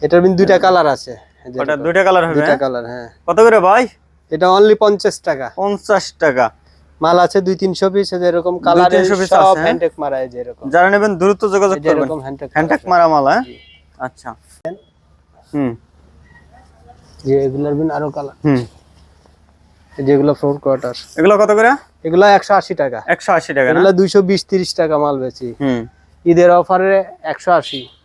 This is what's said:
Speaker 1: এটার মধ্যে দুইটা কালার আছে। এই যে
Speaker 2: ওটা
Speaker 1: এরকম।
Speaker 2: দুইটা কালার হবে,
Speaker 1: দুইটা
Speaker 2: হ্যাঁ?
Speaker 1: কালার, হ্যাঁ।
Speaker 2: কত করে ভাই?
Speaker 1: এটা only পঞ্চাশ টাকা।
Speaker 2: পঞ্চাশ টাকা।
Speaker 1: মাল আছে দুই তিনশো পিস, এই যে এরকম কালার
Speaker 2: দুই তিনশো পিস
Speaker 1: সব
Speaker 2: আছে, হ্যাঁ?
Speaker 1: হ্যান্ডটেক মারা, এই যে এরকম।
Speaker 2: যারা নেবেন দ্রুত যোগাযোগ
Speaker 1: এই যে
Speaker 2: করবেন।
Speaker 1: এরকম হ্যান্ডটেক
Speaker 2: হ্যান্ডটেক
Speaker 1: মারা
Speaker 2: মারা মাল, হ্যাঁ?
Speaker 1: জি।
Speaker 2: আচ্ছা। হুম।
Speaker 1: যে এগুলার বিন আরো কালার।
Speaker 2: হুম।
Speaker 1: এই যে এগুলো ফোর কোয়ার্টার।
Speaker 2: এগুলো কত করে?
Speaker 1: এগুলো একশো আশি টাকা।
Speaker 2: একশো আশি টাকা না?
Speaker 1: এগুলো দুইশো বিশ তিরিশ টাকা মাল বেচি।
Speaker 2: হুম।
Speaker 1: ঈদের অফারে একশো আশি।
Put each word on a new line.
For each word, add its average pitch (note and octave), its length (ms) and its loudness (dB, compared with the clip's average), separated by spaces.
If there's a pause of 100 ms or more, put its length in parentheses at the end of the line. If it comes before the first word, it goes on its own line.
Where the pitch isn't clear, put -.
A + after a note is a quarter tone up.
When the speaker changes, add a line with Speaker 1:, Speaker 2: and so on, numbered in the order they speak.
Speaker 1:
এটার D3+ 200 2
মধ্যে F#3 160 4
দুইটা F#3 220 4
কালার F3+ 280 2
আছে। C3 260 -4
এই - 400 -20
যে B2+ 60 -10
Speaker 2:
ওটা C#3 140 -4
Speaker 1:
এরকম। C#3+ 120 -6
Speaker 2:
দুইটা E3+ 200 0
কালার F#3 200 4
হবে, E3 100 -4
Speaker 1:
দুইটা D3+ 120 0
Speaker 2:
হ্যাঁ? C#3+ 120 0
Speaker 1:
কালার, B2+ 280 -6
হ্যাঁ। A#2+ 200 -14 (180)
Speaker 2:
কত E3+ 160 -2
করে A3+ 200 6
ভাই? G3+ 220 4 (500)
Speaker 1:
এটা E3 160 0
only G#3 320 4
পঞ্চাশ G#3 400 0
টাকা। C3+ 260 -4 (100)
Speaker 2:
পঞ্চাশ G3 480 -2 (140)
টাকা। B2+ 280 2 (540)
Speaker 1:
মাল E3 180 2
আছে F3+ 220 0
দুই F3+ 160 -2
তিনশো F#3+ 340 -2
পিস, G3 220 -2
এই F3+ 80 -4
যে F3+ 80 -2
এরকম F3 300 -2
কালার F3 320 2
Speaker 2:
দুই F3+ 60 2
তিনশো F#3 200 0
পিস F#3 120 -2
Speaker 1:
সব F#3+ 80 2
Speaker 2:
আছে, F#3+ 80 4
হ্যাঁ? F3 200 2
Speaker 1:
হ্যান্ডটেক E3 340 -2
মারা, C#3+ 220 -4
এই C3 80 -6
যে B2 120 -16
এরকম। B2 300 -14
Speaker 2:
যারা F3 200 4
নেবেন G3+ 280 0
দ্রুত G3 260 0
যোগাযোগ G3 320 0
Speaker 1:
এই D3 60 -8
যে D#3 60 -2
Speaker 2:
করবেন। D3+ 160 0
Speaker 1:
এরকম D3+ 160 -6
হ্যান্ডটেক C3+ 320 -14
Speaker 2:
হ্যান্ডটেক E3 320 -2
Speaker 1:
মারা F3 220 2
Speaker 2:
মারা D#3+ 80 2
মাল, C#3 120 2
হ্যাঁ? G3+ 160 0
Speaker 1:
জি। B2 120 -18 (440)
Speaker 2:
আচ্ছা। B2+ 320 -14 (1160)
হুম। C3+ 240 -6 (1500)
Speaker 1:
যে C3+ 180 0
এগুলার C#3 320 -4
বিন D#3 160 -4
আরো D3 200 -6
কালার। C#3 320 -14
Speaker 2:
হুম। C#3 200 0 (1300)
Speaker 1:
এই C#3 120 -8
যে C3+ 80 2
এগুলো C#3+ 220 2
ফোর C#3+ 240 -2
কোয়ার্টার। C3 360 -4 (220)
Speaker 2:
এগুলো F#3 220 4
কত G#3 120 2
করে? A3 200 4 (340)
Speaker 1:
এগুলো F3 220 2
একশো G3+ 280 2
আশি F#3+ 200 -2
টাকা। B2+ 320 -6
Speaker 2:
একশো F3+ 260 -2
আশি E3 220 -2
টাকা C3 140 2
না? - 20 2
Speaker 1:
এগুলো F3+ 220 2
দুইশো F#3+ 300 2
বিশ F#3 260 -2
তিরিশ F#3 260 -4
টাকা D#3+ 240 -2
মাল D3 200 -2
বেচি। B2+ 300 -10 (120)
Speaker 2:
হুম। C3 200 -2 (440)
Speaker 1:
ঈদের F3 260 4
অফারে F#3 420 2 (300)
একশো D#3+ 300 -6
আশি। C#3+ 280 -2 (240)